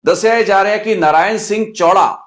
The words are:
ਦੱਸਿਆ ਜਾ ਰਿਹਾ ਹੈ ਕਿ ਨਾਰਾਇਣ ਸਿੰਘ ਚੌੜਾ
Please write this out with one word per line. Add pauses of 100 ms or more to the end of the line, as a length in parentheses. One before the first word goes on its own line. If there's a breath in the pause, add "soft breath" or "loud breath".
ਦੱਸਿਆ
ਜਾ
ਰਿਹਾ
ਹੈ
ਕਿ
ਨਾਰਾਇਣ
ਸਿੰਘ
ਚੌੜਾ